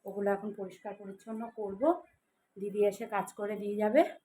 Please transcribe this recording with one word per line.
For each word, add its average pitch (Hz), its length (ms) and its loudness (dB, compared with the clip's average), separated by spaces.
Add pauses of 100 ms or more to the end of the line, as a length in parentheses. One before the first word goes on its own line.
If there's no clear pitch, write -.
ওগুলো 202 320 -4
এখন 214 140 -6 (100)
পরিষ্কার 190 400 -10
পরিচ্ছন্ন 220 420 -12 (140)
করব। 202 260 -4 (720)
দিদি 202 240 -4 (100)
এসে 202 140 -8 (100)
কাজ 196 120 0 (120)
করে 208 180 -4
দিয়ে 208 260 -4
যাবে 233 200 8 (220)